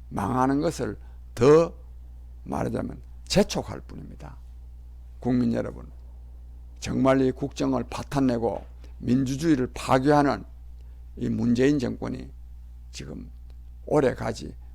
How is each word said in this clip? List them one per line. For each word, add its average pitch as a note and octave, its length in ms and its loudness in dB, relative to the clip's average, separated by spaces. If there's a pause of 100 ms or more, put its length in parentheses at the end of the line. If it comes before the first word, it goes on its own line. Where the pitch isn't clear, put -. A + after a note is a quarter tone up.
망하는 B2+ 500 2
것을 C3+ 380 0 (360)
더 D#3 400 8 (720)
말하자면 - 580 -2 (240)
재촉할 E3+ 560 2
뿐입니다. - 540 -12 (880)
국민 B2 320 4
여러분, - 360 -4 (920)
정말 C3 420 4
이 C3 100 4
국정을 C3 580 -2
파탄내고 A#2+ 760 0 (320)
민주주의를 C3+ 760 2
파괴하는 C3+ 720 4 (720)
이 B2 140 -2
문재인 A#2+ 500 4
정권이 A#2+ 500 -4 (600)
지금 - 380 -10 (560)
오래 C3+ 280 6
가지 - 420 -4 (200)